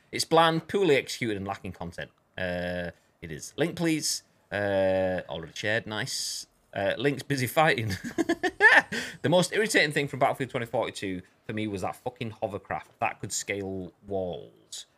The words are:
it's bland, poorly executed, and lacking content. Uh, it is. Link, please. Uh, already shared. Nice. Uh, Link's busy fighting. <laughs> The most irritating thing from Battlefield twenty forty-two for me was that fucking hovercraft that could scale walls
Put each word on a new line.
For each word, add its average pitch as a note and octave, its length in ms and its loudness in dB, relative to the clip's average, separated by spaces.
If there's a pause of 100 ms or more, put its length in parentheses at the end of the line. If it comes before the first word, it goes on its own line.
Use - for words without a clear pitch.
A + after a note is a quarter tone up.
(120)
it's - 120 -2
bland, E3 440 4
poorly F#3 280 4
executed, A2+ 400 -2
and F#2+ 100 -6
lacking G2 260 -6
content. E2+ 380 -10 (280)
Uh, F2+ 520 -2 (300)
it E2+ 120 -12
is. C#2 240 -12
Link, E3 200 0
please. D#3+ 460 -2 (300)
Uh, F#2+ 760 2
already E2 260 -8
shared. A2 320 -2
Nice. - 600 -6 (260)
Uh, G2 240 0
Link's C3 260 0
busy B2+ 240 -2
fighting. A2+ 540 2
<laughs> - 60 -12 (1160)
The B2+ 80 2
most F3 240 4
irritating G3+ 380 4
thing C#3+ 140 0
from C3+ 120 -8
Battlefield B2+ 320 0
twenty A#2+ 160 -4
forty-two F#2+ 560 -4 (240)
for A#2 80 -6
me G#2+ 120 -2
was G2+ 140 -4
that G2 160 -4
fucking - 340 -8 (120)
hovercraft F#2+ 480 -6 (100)
that - 200 -2
could G#2+ 120 -10
scale F#2+ 580 -6 (160)
walls - 800 -8 (120)